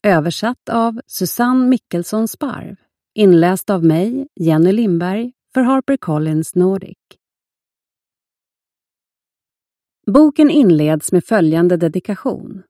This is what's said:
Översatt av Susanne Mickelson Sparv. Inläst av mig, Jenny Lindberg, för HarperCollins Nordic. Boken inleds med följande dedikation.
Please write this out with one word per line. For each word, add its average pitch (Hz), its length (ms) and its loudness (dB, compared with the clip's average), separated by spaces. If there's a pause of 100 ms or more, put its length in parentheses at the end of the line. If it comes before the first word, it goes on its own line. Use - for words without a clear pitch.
Översatt 180 640 -2
av 233 380 -4
Susanne 247 600 -2
Mickelson 220 600 -4
Sparv. - 480 -10 (380)
Inläst 185 560 4
av 185 140 -2
mig, 202 520 0
Jenny 165 360 2
Lindberg, 202 640 -2 (200)
för 262 80 0
HarperCollins 160 920 -2
Nordic. 185 420 -2 (3000)
Boken 294 440 4
inleds 156 600 2
med 175 140 0
följande 175 520 2
dedikation. 180 920 -6